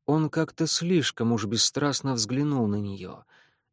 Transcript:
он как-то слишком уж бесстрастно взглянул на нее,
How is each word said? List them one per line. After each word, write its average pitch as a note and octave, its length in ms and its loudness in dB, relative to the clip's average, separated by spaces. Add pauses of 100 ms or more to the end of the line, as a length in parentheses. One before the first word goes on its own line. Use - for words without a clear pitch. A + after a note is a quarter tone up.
он D3+ 240 2
как-то D#3+ 380 -2
слишком D3 680 2
уж A2 140 0
бесстрастно C3+ 680 0
взглянул B2+ 540 0
на G#2 100 0
нее, G2 480 -8 (480)